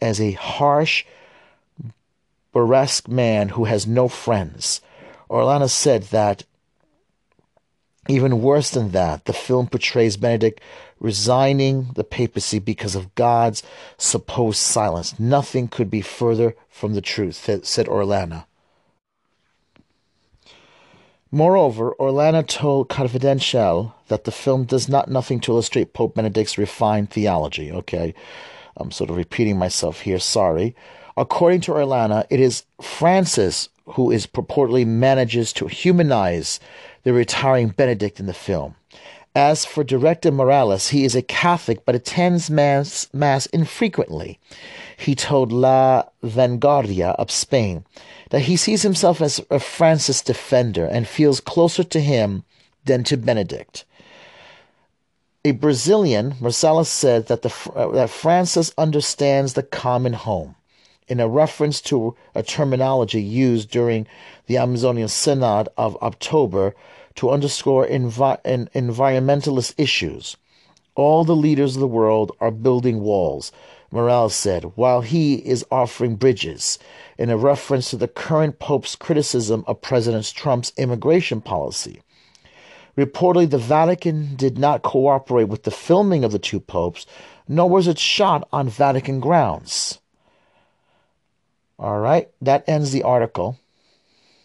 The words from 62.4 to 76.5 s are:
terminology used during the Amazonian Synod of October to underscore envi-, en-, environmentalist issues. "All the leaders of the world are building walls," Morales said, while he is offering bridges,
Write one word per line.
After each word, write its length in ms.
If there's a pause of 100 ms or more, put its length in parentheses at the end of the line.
terminology 800
used 500
during 340 (400)
the 120
Amazonian 500
Synod 680
of 260
October 760 (440)
to 100
underscore 560
envi-, 600
en-, 280
environmentalist 1040
issues. 600 (580)
"All 300
the 100
leaders 400
of 60
the 180
world 400
are 260
building 360
walls," 500 (400)
Morales 440
said, 400
while 260
he 340
is 340
offering 460
bridges, 640 (380)